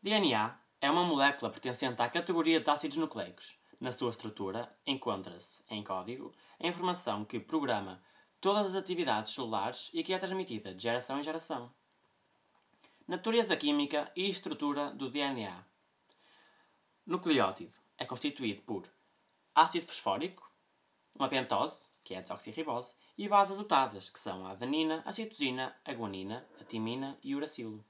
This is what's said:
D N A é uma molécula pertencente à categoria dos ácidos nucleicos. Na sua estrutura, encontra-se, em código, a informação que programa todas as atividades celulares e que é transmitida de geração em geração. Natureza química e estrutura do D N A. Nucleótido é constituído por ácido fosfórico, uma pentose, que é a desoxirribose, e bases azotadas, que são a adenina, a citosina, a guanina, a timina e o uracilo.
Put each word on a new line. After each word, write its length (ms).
D 80
N 240
A 240
é 100
uma 140
molécula 460
pertencente 520
à 80
categoria 500
dos 100
ácidos 280
nucleicos. 600
Na 100
sua 200
estrutura, 640
encontra-se, 840
em 140
código, 500
a 80
informação 580
que 140
programa 640
todas 280
as 80
atividades 580
celulares 600
e 100
que 100
é 60
transmitida 540
de 100
geração 360
em 40
geração. 500
Natureza 520
química 580
e 140
estrutura 600
do 180
D 100
N 280
A. 180
Nucleótido 680
é 80
constituído 560
por 260
ácido 320
fosfórico, 640
uma 120
pentose, 640
que 100
é 60
a 20
desoxirribose, 720
e 100
bases 260
azotadas, 560
que 100
são 260
a 60
adenina, 540
a 60
citosina, 720
a 80
guanina, 560
a 20
timina 600
e 100
o 60
uracilo. 500